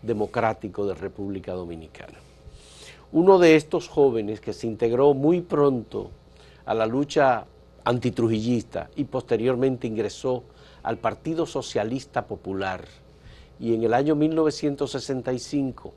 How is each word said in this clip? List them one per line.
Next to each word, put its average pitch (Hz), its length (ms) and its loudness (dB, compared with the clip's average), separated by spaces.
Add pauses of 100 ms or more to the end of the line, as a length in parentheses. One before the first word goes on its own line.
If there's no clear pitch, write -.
democrático 107 840 -2
de 95 80 -4
República 95 580 -10
Dominicana. 85 680 -14 (920)
Uno 185 260 8
de 165 180 8
estos 151 320 -2
jóvenes 113 520 2
que 107 120 -10
se - 140 -8
integró 120 480 4
muy 156 260 2
pronto 139 720 0 (560)
a - 80 -2
la 110 120 2
lucha 131 600 2 (360)
antitrujillista 117 1120 -2
y 139 100 -4
posteriormente 123 840 -2
ingresó 113 560 -4 (380)
al 120 160 -4
Partido 160 480 -4
Socialista 120 800 -6
Popular, 95 580 -8 (760)
y 113 160 0
en 113 80 0
el 113 100 2
año 143 220 4
mil 156 200 2
novecientos 147 580 0
sesenta 131 420 -4
y 123 40 -6
cinco 135 580 -6